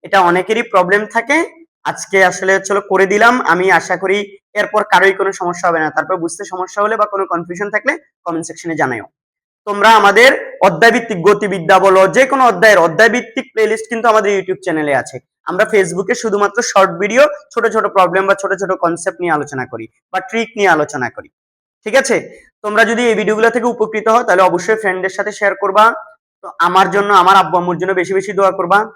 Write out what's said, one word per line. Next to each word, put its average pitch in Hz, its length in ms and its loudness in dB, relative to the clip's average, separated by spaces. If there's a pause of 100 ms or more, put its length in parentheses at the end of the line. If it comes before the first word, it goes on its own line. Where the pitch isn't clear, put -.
এটা 196 140 0 (120)
অনেকেরই 196 420 0
প্রবলেম 190 300 2 (120)
থাকে, 233 220 -2 (480)
আজকে - 340 -4 (120)
আসলে 185 260 -4
হচ্ছে 190 160 -6
হলো 196 180 -2
করে 190 220 2
দিলাম। 233 220 4 (180)
আমি 180 140 0 (120)
আশা 170 240 -4
করি 196 160 0 (420)
এরপর 208 220 -2 (100)
কারোই 190 280 4
কোনো 196 100 0 (100)
সমস্যা 175 280 -4
হবে 165 140 0
না। 156 140 -2
তারপর 156 180 -2 (100)
বুঝতে 170 180 -10 (100)
সমস্যা 185 320 -8
হলে 214 160 -2
বা 208 120 2
কোনো 196 200 -4
কনফিউশন 175 420 -8
থাকলে 233 180 0 (320)
কমেন্ট 170 240 -8
সেকশনে 165 320 -10
জানাইও। 127 260 -4 (600)
তোমরা 202 240 2 (100)
আমাদের 202 300 6 (360)
অধ্যায়ভিত্তিক 202 520 2 (100)
গতিবিদ্যা 196 480 2 (100)
বলো, 190 160 6 (140)
যে 254 140 4
কোনো 269 200 0
অধ্যায়ের 190 360 4
অধ্যায়ভিত্তিক 220 680 0
প্লেলিস্ট 220 360 -2
কিন্তু 226 220 -4
আমাদের 208 240 2
YouTube 185 280 -6
চ্যানেলে 156 360 -2
আছে। - 160 -14 (340)
আমরা 185 220 0
Facebook-এ 190 500 0
শুধুমাত্র 208 360 -2 (120)
শর্ট 190 200 2 (120)
ভিডিও, 220 200 2 (300)
ছোট 220 120 -4 (100)
ছোট 214 100 0 (120)
প্রবলেম 185 320 2
বা 196 140 2
ছোট 190 180 -4
ছোট 185 100 -6 (140)
কনসেপ্ট 170 360 -4
নিয়ে 170 160 -2
আলোচনা 139 360 -6
করি 113 140 -12 (260)
বা 185 60 -4 (100)
ট্রিক 226 200 -4 (100)
নিয়ে 196 160 2
আলোচনা 147 420 -4
করি, - 120 -18 (580)
ঠিক 214 140 -8
আছে? 220 160 -2 (480)
তোমরা 214 260 0
যদি 226 200 -2
এই 220 100 0
ভিডিওগুলো 214 300 0
থেকে 233 240 -4
উপকৃত 220 340 -4
হও, 226 180 4
তাহলে 190 240 2
অবশ্যই 175 320 -2
ফ্রেন্ডদের 185 340 -6
সাথে 208 220 -6
শেয়ার 196 240 0
করবা। 202 220 2 (580)
তো 202 40 -20 (200)
আমার 185 280 4
জন্য, 202 160 0 (120)
আমার 190 200 4
আব্বু 165 160 -2
আম্মুর 175 220 -2
জন্য 190 200 -2
বেশি 175 180 -4
বেশি 196 200 -6
দোয়া 190 200 2
করবা। 185 200 0 (180)